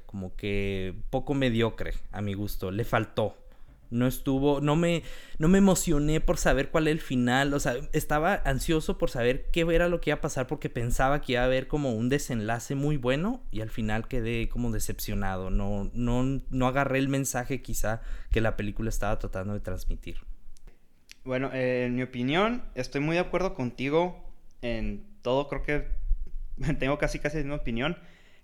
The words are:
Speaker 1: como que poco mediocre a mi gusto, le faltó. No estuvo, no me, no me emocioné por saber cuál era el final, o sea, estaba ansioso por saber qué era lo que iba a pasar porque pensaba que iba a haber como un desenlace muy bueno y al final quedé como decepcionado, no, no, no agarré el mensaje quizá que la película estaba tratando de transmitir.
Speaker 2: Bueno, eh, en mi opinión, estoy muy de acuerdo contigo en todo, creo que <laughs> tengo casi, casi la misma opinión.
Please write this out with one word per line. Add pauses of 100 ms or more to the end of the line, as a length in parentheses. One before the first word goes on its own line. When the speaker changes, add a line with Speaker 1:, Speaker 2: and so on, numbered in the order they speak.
Speaker 1:
como
que (160)
poco
mediocre (180)
a
mi
gusto,
le
faltó. (540)
No
estuvo,
no
me, (340)
no
me
emocioné
por
saber
cuál
era
el
final,
o
sea, (180)
estaba
ansioso
por
saber
qué (120)
era
lo
que
iba
a
pasar
porque
pensaba
que
iba
a
haber
como
un
desenlace
muy
bueno (100)
y
al
final
quedé
como
decepcionado,
no,
no, (100)
no
agarré
el
mensaje
quizá (320)
que
la
película
estaba
tratando
de
transmitir. (1080)
Speaker 2:
Bueno,
eh,
en
mi
opinión, (120)
estoy
muy
de
acuerdo
contigo (380)
en (180)
todo,
creo
que (680)
<laughs>
tengo
casi,
casi
la
misma
opinión. (460)